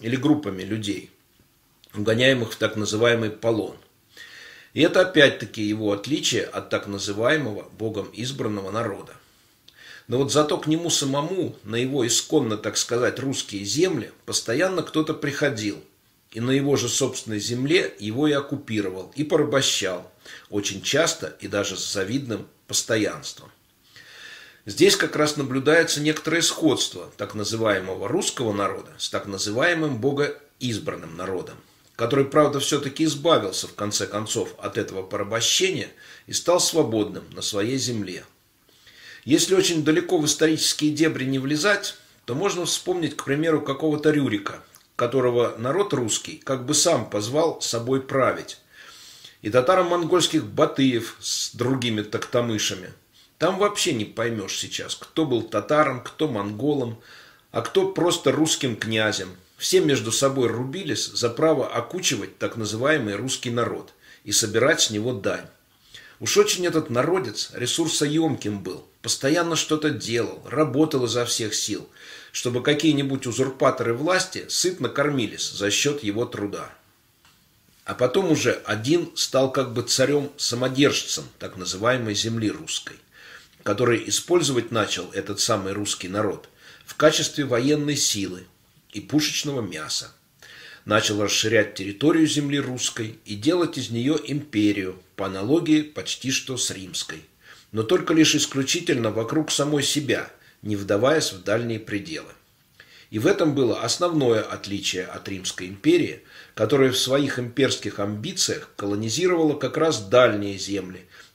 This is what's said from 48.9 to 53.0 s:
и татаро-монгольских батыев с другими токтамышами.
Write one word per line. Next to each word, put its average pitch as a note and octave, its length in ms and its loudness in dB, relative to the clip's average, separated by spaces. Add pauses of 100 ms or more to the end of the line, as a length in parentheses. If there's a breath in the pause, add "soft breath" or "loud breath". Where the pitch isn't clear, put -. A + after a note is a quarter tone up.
и G#2+ 80 -4
татаро-монгольских E3+ 920 4
батыев C3 720 2
с - 340 -6
другими A#2+ 480 0
токтамышами. G#2 920 -2 (440 soft breath)